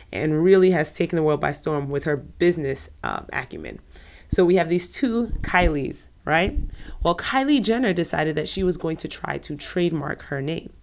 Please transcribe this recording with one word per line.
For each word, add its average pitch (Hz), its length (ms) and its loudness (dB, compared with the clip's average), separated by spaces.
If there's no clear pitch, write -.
and 156 300 0
really 185 280 8
has 156 220 0
taken 170 240 -2
the 160 60 2
world 147 180 2
by 143 100 0
storm 143 400 -4
with 143 140 -2
her 147 120 0
business, 156 720 0
uh, 50 200 -4
acumen. 78 480 -8
So - 160 4
we 175 120 6
have 165 140 2
these 175 180 0
two 233 380 -2
Kylies, 160 680 0
right? 170 340 0
Well, 170 120 2
Kylie 269 480 2
Jenner 226 300 2
decided 156 440 -2
that 156 120 -2
she 196 140 -4
was 180 160 0
going 160 180 -4
to 147 120 -8
try - 280 -6
to 147 180 -10
trademark 156 680 -2
her 139 180 -6
name. 151 320 -6